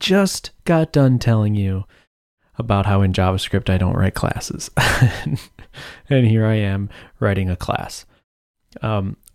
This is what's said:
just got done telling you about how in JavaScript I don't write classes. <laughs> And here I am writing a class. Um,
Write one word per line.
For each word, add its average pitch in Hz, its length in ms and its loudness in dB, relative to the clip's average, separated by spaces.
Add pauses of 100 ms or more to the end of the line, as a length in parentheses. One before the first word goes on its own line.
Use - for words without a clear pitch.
just - 500 0 (140)
got 160 260 2
done 131 300 4
telling 107 340 2
you 95 300 -2 (760)
about 101 280 0
how 98 160 4
in 95 100 2
JavaScript 95 580 0
I 92 80 2
don't 90 160 0
write 92 220 0
classes. - 600 -6
<laughs> - 40 0 (1300)
And 127 180 4
here 110 180 4
I 110 100 2
am 98 360 -2 (300)
writing 98 280 0
a 90 60 -2
class. - 500 -8 (800)
Um, 104 360 -4 (160)